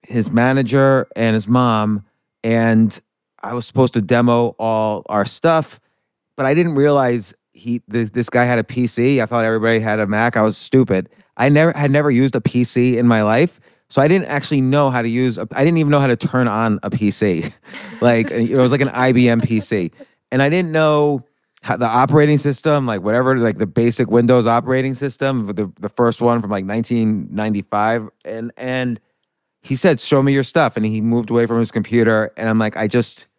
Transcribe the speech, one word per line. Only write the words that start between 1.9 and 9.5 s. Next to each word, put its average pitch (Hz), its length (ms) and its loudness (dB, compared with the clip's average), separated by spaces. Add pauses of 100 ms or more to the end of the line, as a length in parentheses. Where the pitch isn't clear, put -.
and 113 540 2 (460)
I 117 100 -10
was 120 140 -8
supposed 127 260 0
to 117 80 0
demo 120 560 0
all 110 500 -2
our 104 180 -2
stuff, 160 540 -2 (580)
but 135 80 -2
I 135 80 2
didn't 170 220 0
realize 135 580 0 (180)
he, 120 280 -8 (120)
th-, 113 220 -2
this 120 160 -4
guy 123 160 2
had 123 120 0
a 110 60 0
P 123 240 -4
C. 127 340 0
I 110 40 -2
thought 117 180 -2
everybody 113 360 0